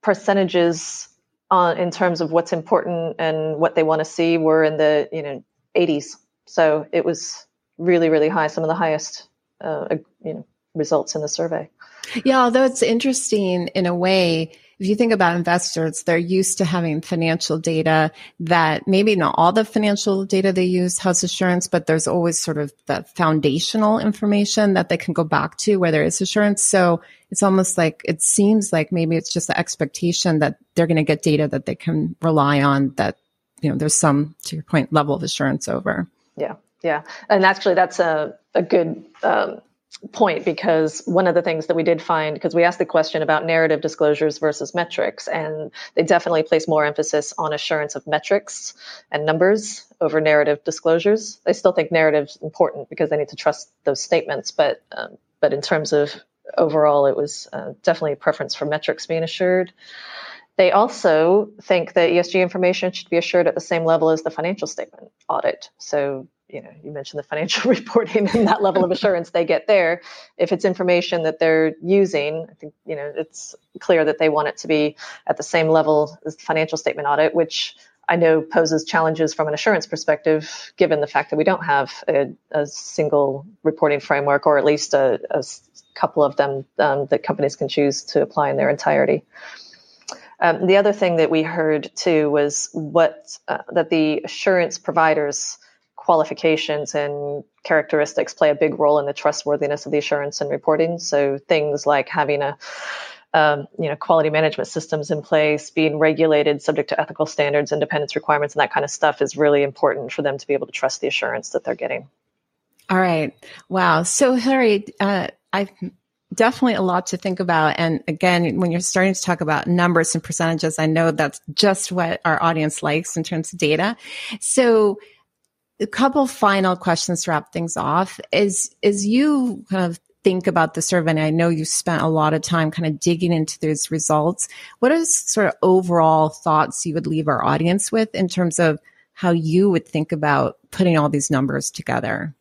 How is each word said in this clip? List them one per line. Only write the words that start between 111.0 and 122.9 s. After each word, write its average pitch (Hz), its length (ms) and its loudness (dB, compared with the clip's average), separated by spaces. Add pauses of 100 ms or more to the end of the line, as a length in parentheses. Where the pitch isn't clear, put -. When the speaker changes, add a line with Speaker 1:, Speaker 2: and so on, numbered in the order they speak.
Speaker 1:
the 127 60 -4
assurance 120 420 -6
that - 160 -4
they're 120 100 -4
getting. 131 320 -8 (800)
Speaker 2:
All 190 80 0
right. 170 360 0 (340)
Wow. 175 360 2
So 254 320 2
Hillary, 240 500 2 (160)
uh, 196 260 0 (240)
I've 196 180 -2 (640)
definitely 226 420 2
a 196 60 -2
lot 180 260 0
to 180 100 -6
think 185 220 -4
about. 160 400 2
And 160 280 0
again, 170 520 0
when 175 120 0
you're 175 100 -2
starting 185 340 0
to - 60 -8
talk 175 200 -2
about 151 240 -2
numbers 175 480 2
and 165 100 -4
percentages, 165 540 -2
I 156 80 0
know 160 260 2
that's 151 300 -4 (120)
just 196 380 0
what 180 320 -2
our 160 180 0
audience 160 420 0
likes 156 340 -2